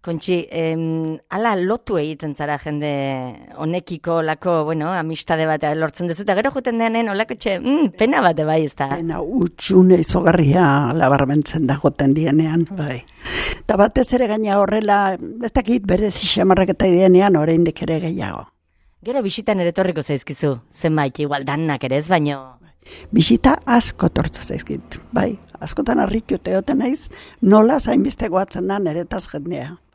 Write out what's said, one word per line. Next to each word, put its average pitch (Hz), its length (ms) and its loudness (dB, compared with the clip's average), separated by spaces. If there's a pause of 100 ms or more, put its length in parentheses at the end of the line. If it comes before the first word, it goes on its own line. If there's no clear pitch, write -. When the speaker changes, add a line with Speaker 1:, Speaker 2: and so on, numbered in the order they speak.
Speaker 1:
Kontxi, 175 480 -4
em, 160 680 -4 (120)
hala 214 280 -2
lotu 190 400 -2
egiten 151 360 -6
zara 147 240 -4
jende 147 320 -4 (680)
honekiko 165 640 -4
lako, 160 420 -2
bueno, 156 300 -4
amistade 160 520 -4
bat 156 160 -2 (140)
lortzen 160 320 -4
duzu, 170 160 -4
eta 190 120 0
gero 240 160 0
juten 247 280 -4
denean 226 300 0
olako 214 260 -4
txe, 196 240 -4
mm, 269 380 2
pena 262 240 2
bat 165 240 4
bai, 156 180 2
ez 143 120 -6
da? 139 120 -4
Speaker 2:
Pena, 165 340 -4
utxune 185 760 4
izugarria 160 920 4
labarmentzen 143 760 2
da 135 80 2
joten 139 380 2
dienean, 160 580 2
bai. 143 320 -8 (560)
Eta - 160 0
batez 226 380 2
ere 247 140 2
gaina 208 320 0
horrela, 202 580 2 (260)
ez 226 80 -6
dakit, 226 340 0
berez 190 300 0
xamarrak 185 540 2
eta 190 160 0
dienean 185 500 6
oraindik 160 480 2
ere 160 160 -2
gehiago. - 480 -8 (560)
Speaker 1:
Gero 254 180 -4
bisitan 202 380 -2
ere 175 100 2
etorriko 175 320 -2
zaizkizu, 139 600 -4 (100)
zenbait, 151 480 -2
igual 143 240 -2
danak 143 400 -2
ere 131 140 0
ez, 151 100 -2
baino 143 480 -2 (560)
Speaker 2:
Bisita 240 540 4
asko 240 440 2
tortza - 340 -4
zaizkit, - 540 -10 (140)
bai. 220 260 -2 (220)
Askotan 247 400 -4
harritu 214 440 -2
egoten 190 360 -2
naiz, 254 300 -4 (320)
nola 214 380 6
zainbeste 226 500 -2
goatzen 185 380 -4
da 196 120 -2
niretaz 175 480 -4
jendea. 151 480 -10 (200)